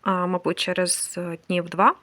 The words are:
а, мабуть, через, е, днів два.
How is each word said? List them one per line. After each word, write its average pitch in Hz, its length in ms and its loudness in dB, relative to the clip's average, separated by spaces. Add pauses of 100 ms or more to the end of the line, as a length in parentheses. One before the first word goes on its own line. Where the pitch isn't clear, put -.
а, 180 240 0
мабуть, 180 340 0
через, 180 580 -2
е, 175 200 -8 (100)
днів 175 220 -2
два. 202 340 4